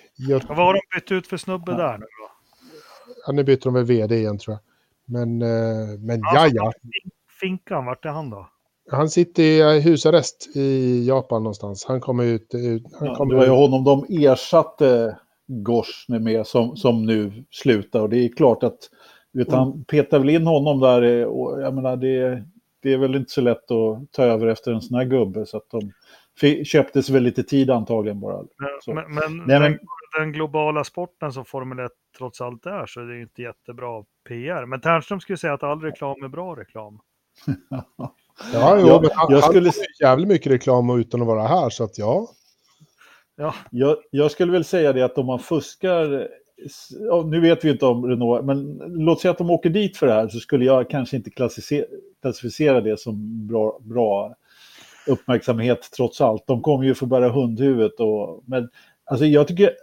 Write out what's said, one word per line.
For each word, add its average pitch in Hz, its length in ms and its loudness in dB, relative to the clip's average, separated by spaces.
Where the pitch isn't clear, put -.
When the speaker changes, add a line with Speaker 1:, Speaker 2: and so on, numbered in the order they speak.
Speaker 1:
Jag 131 260 -2
Speaker 2:
Ja, 117 60 -12
vad 147 80 -10
har 180 180 2
de 196 60 -2
bytt 180 180 -8
ut 185 140 -4
för 185 100 -10
snubbe 180 360 -10
Speaker 3:
Ja. 175 60 -6
Speaker 2:
där 151 200 -2
nu 107 60 -18
då? 110 260 -20
Speaker 1:
Ja, 147 60 -6
nu 143 120 0
byter 131 200 2
de 127 100 0
väl 123 100 0
V 117 220 0
D 113 100 0
igen, 107 220 -2
tror 107 160 -10
jag. 107 60 -14
Men, 117 360 -4
eh, 113 560 -4
men 110 260 -6
Speaker 2:
Alltså, 165 120 2
Speaker 1:
ja, 156 160 6
ja. 110 200 -2
Speaker 2:
Fin-, 120 280 -14
Finkan, 185 460 -8
vart 123 180 -10
är 160 60 -10
han 147 200 -10
då? 98 180 -16
Speaker 1:
Han 151 200 0
sitter 175 320 2
i, 156 180 6
eh, 156 60 8
husarrest 156 720 2
i 131 520 0
Japan 127 340 0
någonstans. 101 420 -8
Han 131 160 -4
kommer 120 240 -2
ut, 117 300 -4
ut, 120 280 -4
han 147 100 -6
Speaker 3:
Ja, 123 80 -8
Speaker 1:
kommer 135 180 -2
Speaker 3:
det 131 40 4
var 131 80 6
ju 131 60 6
Speaker 1:
ut. 127 40 6
Speaker 3:
honom 131 140 0
de 139 220 4
ersatte 127 960 2
Gorsny 117 720 -4
med 110 280 -2
som, 120 300 0
som 117 300 0
nu 107 440 -2
slutar. 110 500 0
Och 107 80 0
det 117 160 0
är 120 40 0
klart 120 340 2
att, 113 160 -2
vet, 127 160 -2
Speaker 1:
Mm. 131 100 0
Speaker 3:
han 135 260 -2
petar 147 340 2
väl 135 120 2
in 165 160 2
honom 147 340 2
där, 123 220 4
eh, 120 240 2
och 123 360 -6
jag 135 120 -4
menar, 127 220 -4
det, 127 460 -2
det 135 100 0
är 131 60 2
väl 131 160 0
inte 135 180 -4
så - 80 -2
lätt 120 300 0
att 113 420 -2
ta 139 100 0
över 117 240 2
efter 113 260 -2
en 110 80 -4
sån 123 180 -6
här 127 60 0
gubbe, 107 420 -2
så - 100 -12
att - 140 -16
de 104 220 -10
fi-, 151 240 2
köptes 139 460 0
väl 135 120 4
lite 123 200 -2
tid 135 280 0
antagligen 107 500 -2
bara. 98 160 -8
Speaker 2:
Men, 98 320 -14
Speaker 3:
Så. - 100 -8
Speaker 2:
men, 156 200 -12
men 156 220 -6
Speaker 3:
Nej, 143 240 2
Speaker 2:
den, 147 120 4
Speaker 3:
men 151 60 -8
Speaker 2:
den 156 80 -8
globala 151 520 -4
sporten 170 480 -12
som 127 120 -14
Formel 127 340 -12
ett 123 140 -10
trots 127 220 -14
allt 123 260 -14
är, 175 200 -12
så - 140 -18
är 120 40 -14
det 120 120 -14
ju 120 60 -16
inte 117 200 -18
jättebra 117 600 -14
P 120 200 -12
R. 151 180 -8
Men 127 140 -10
Ternström 165 400 -2
skulle 185 180 -10
säga 156 140 -6
att 139 100 -8
all 147 180 -4
reklam 139 440 -10
är 135 40 -12
bra 165 280 -14
reklam. 107 420 -20
Speaker 3:
<laughs> 135 320 -8
Speaker 1:
Ja, 143 280 4
jo, 180 60 8
Speaker 3:
Jag, 160 160 8
Speaker 1:
men 156 120 4
han, 160 180 2
Speaker 3:
jag 143 80 8
Speaker 1:
han 151 100 6
Speaker 3:
skulle 175 220 4
Speaker 1:
får - 100 -6
ju - 240 0
jävligt 139 220 4
mycket 156 240 2
reklam 123 380 2
utan 120 200 -4
att 117 60 -2
vara 110 200 0
här, 151 240 0
så 117 140 -6
att 104 140 -10
ja. 135 300 -2
Speaker 2:
Ja. 151 180 -8
Speaker 3:
Jag, 139 260 2
jag 147 200 2
skulle 175 220 -2
väl 175 120 2
säga 156 280 2
det 127 120 0
att 127 140 -2
om 127 80 -2
man 127 120 -4
fuskar, 156 920 -4
s-, - 220 -20
ja, 175 260 0
nu 160 140 -2
vet 165 240 4
vi 156 60 2
inte 135 160 0
om 123 200 0
Renault, 123 380 0
men 139 320 -6
låt 165 160 2
säga 180 120 0
att 175 60 -6
de 175 120 -2
åker 170 200 0
dit 196 260 -2
för 151 100 0
det 117 60 4
här, 110 160 2
så 117 100 -12
skulle 123 260 -2
jag 127 260 2
kanske 135 260 -4
inte 113 140 -10
klassice-, 131 540 -4
klassificera 127 580 0
det 107 200 -2
som 107 460 -10
bra, 110 360 -2
bra 110 520 -2
uppmärksamhet 120 920 -2
trots 120 240 -2
allt. 110 260 0
De 123 160 -2
kommer 135 220 0
ju 131 100 2
få 131 120 -8
bära 123 220 2
hundhuvudet 120 720 0
och, 104 460 -4
men 123 220 -6
alltså, 139 220 -2
jag 147 220 4
tycker, 185 220 2